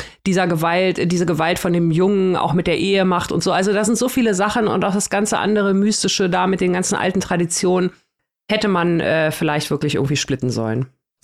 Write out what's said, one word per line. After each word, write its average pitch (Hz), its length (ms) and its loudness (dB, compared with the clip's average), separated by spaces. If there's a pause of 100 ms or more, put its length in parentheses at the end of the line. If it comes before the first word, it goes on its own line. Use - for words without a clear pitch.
(260)
dieser 185 200 2
Gewalt, 170 640 0
diese 180 140 2
Gewalt 165 340 0
von 180 140 0
dem 170 180 2
Jungen 185 460 2
auch - 160 0
mit 165 140 0
der 170 100 0
Ehe 196 300 2
macht 180 260 0
und 170 100 0
so. 190 80 0
Also 190 220 2
da 202 140 0
sind 233 100 0
so 247 140 0
viele 226 240 2
Sachen 214 340 0
und 175 160 0
auch 190 80 0
das 202 160 -2
ganze 202 300 -2
andere 202 340 0
Mystische 196 560 0
da 180 180 0
mit 190 140 0
den 180 140 0
ganzen 185 200 -2
alten 185 260 0
Traditionen 180 720 0 (580)
hätte 214 180 0
man, 175 320 0
äh, 156 300 0
vielleicht 151 400 -2
wirklich 147 240 -2
irgendwie 135 220 0
splitten 127 340 -2
sollen. 117 380 -2 (360)